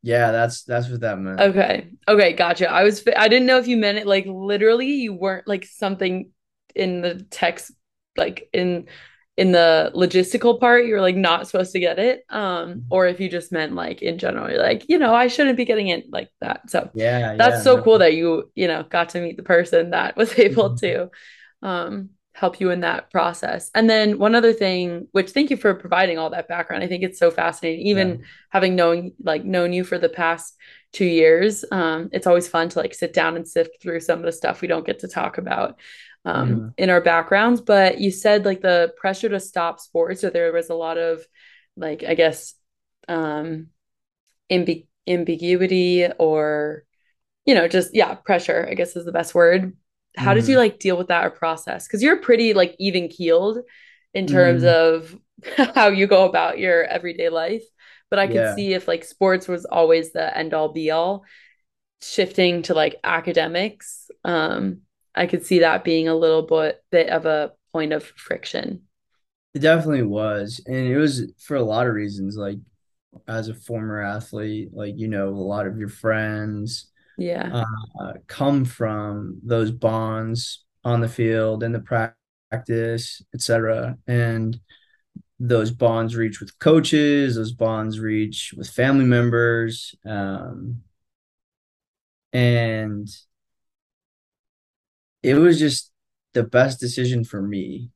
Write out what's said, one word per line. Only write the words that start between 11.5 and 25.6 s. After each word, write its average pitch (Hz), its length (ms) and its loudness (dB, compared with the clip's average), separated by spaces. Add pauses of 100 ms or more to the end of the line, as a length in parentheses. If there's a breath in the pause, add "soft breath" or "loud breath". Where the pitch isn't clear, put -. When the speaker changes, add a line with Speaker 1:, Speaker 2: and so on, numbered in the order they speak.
Speaker 2:
to 190 60 -2
get 175 200 0
it. 254 300 0
Um, 180 500 -6
Speaker 1:
Mm-hmm. - 100 -14
Speaker 2:
or 185 180 4
if 180 120 -2
you 185 100 -4
just 170 220 -8
meant, 160 240 -4
like, 85 260 -8
in - 160 -4
general, - 320 -4
you're - 120 0
like, - 280 0
"You 339 100 4
know, 240 140 4
I 240 140 4
shouldn't 262 300 2
be 247 80 -2
getting 214 220 0
it," 175 240 -4
like - 180 -8 (120)
that. - 280 -8
So - 240 -4
Speaker 1:
Yeah, 117 440 -2
Speaker 2:
that's 233 200 6
Speaker 1:
yeah, - 60 -4
Speaker 2:
so 254 140 8
Speaker 1:
no. 247 60 -2
Speaker 2:
cool 220 160 6
that 165 140 6
you, 165 420 -2
you 123 120 -2
know, 160 160 -4
got 170 260 -2
to 180 120 -6
meet 170 160 -8
the 185 60 -16
person 175 480 4
that 170 260 -2
was 220 220 0
<laughs> - 0 -
able 143 360 4
Speaker 1:
Mm-hmm. - 0 -
Speaker 2:
to. 180 340 -4 (520 loud breath)
Um, 190 480 -6 (240)
help - 280 -2
you 185 100 0
in 180 100 -2
that - 300 -4
process. - 640 -2
And 226 140 4
then 214 280 2
one 214 180 4
other 233 180 6
thing, 180 580 -4
which 190 200 0
thank 285 180 0
you 277 80 -2
for 202 160 2